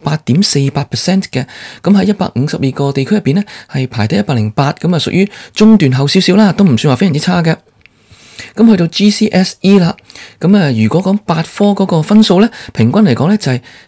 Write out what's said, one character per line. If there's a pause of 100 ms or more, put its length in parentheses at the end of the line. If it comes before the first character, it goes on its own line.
八
點
四
八
percent
嘅。 (380)
噉
喺
一
百
五
十
二
個
地
區
入
邊
呢， (260)
係
排
第
一
百
零
八，
噉
啊，
屬
於 (220)
中
段
後
少
少
啦，
都
唔
算
話
非
常
之
差
嘅。 (1000)
噉
去
到
G
C
S
E
啦， (460)
噉
啊，
如
果
講
八
科
嗰
個
分
數
呢， (220)
平
均
嚟
講
呢，
就
係 (280)